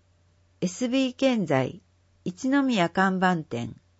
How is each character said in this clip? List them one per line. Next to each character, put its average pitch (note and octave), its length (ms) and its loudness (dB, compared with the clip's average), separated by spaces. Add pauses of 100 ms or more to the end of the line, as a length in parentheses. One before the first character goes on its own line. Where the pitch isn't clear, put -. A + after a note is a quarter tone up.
(600)
エ F3+ 60 -2
ス A#3+ 220 -4
ビ C4 220 0
ー B3+ 40 -16
建 A#3+ 320 2
材、 C3+ 360 0 (420)
一 F#3 240 -6
宮 C4 400 2
看 F#3+ 300 0
板 F3+ 260 0
店、 A#2 320 -8 (240)